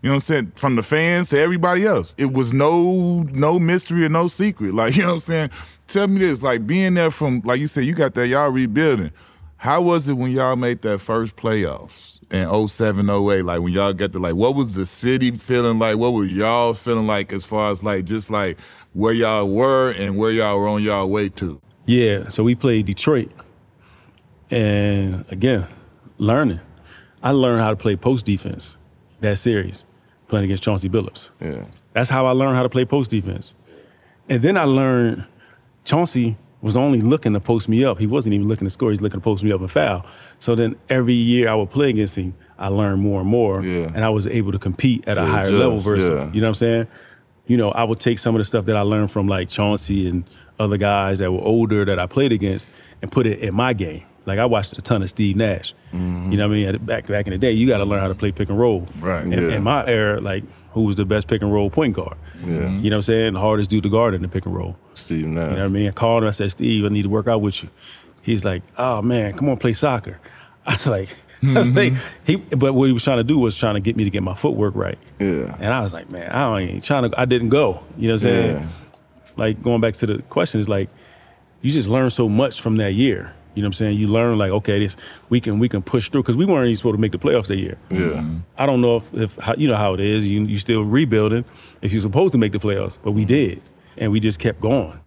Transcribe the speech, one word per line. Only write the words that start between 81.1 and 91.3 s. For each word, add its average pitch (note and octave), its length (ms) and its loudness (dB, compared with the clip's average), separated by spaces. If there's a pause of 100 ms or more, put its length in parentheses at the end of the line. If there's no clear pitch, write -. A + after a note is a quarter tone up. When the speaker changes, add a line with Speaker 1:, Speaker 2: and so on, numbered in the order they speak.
Speaker 2:
you C3 100 0
just C3 180 0
learn B2+ 220 2
so A#2 180 0
much A#2+ 320 2
from A2 160 0
that G2+ 160 0
year. A#2 400 0 (220)
You G#2 80 -2
know G#2 40 0
what - 20 0
I'm F#2 40 -4
saying? G#2 240 -2
You G#2 100 0
learn, A2+ 300 2
like, G2 140 0
okay, G2+ 280 0
this, G2+ 160 -2 (340)
we A#2+ 120 2
can, G#2 180 -2
we A#2+ 80 2
can G2+ 140 -2
push A2+ 280 -2
through, C3+ 140 0
'cause A#2+ 140 0
we F3+ 80 2
weren't D3+ 220 2
even A#2 80 2
supposed G#2+ 220 0
to G#2+ 40 0
make G#2+ 100 0
the F#2 60 -6
playoffs G2+ 300 0
that G2+ 100 -2
year. F#2 200 -6 (120)
Speaker 3:
Yeah. F3+ 100 -2
Speaker 1:
Mm-hmm. D#2 380 -4 (200)
Speaker 2:
I C3+ 80 0
don't C3+ 140 2
know A#2+ 180 2
if, - 160 -8
if A2 240 -4
how, - 200 -4
you D3 100 0
know A#2 80 2
how G#2 200 0
it F#2 40 -4
is. G#2 280 0
You, G#2 160 0
you G#2+ 160 -2
still A2 240 0
rebuilding A2+ 600 2 (380)